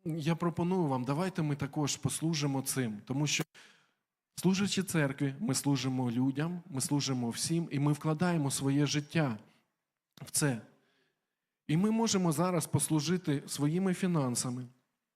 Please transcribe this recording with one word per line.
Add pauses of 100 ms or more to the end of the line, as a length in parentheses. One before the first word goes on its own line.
я
пропоную
вам,
давайте
ми
також
послужимо
цим,
тому
що, (920)
служачи
церкві,
ми
служимо
людям,
ми
служимо
всім,
і
ми
вкладаємо
своє
життя (840)
в
це. (1080)
І
ми
можемо
зараз
послужити
своїми
фінансами (500)